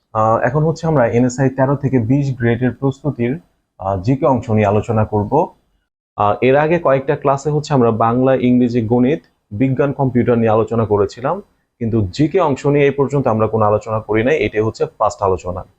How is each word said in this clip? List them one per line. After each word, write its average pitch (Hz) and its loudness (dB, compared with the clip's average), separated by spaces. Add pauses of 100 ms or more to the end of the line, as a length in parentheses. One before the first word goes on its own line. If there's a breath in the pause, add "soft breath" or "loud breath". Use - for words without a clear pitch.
(140)
আহ, 110 2
এখন 147 0
হচ্ছে 160 -2
আমরা 139 2
এনএসআই 123 0
তেরো 131 0
থেকে 131 0
বিশ 135 0
গ্রেডের 120 0
প্রস্তুতির, 135 -4 (400)
আহ, 95 -4
জিকে 131 0
অংশ 127 0
নিয়ে 107 2
আলোচনা 107 0
করব। 107 -2 (600)
আহ, 104 0
এর 131 4
আগে 156 2
কয়েকটা 139 0
ক্লাসে 139 -2
হচ্ছে 147 -2
আমরা 117 4
বাংলা, 117 2
ইংরেজি, 123 2
গণিত, 123 0 (320)
বিজ্ঞান, 131 0
কম্পিউটার 120 0
নিয়ে 113 2
আলোচনা 113 0
করেছিলাম, 113 -2 (380)
কিন্তু 110 -2
জিকে 156 0
অংশ 147 0
নিয়ে 143 2
এই 139 2
পর্যন্ত 135 0
আমরা 110 2
কোনো 110 0
আলোচনা 107 -2
করি 107 -2
নাই, 143 0
এটাই 107 -2
হচ্ছে 110 -2
ফার্স্ট - -2
আলোচনা, 90 -4 (160)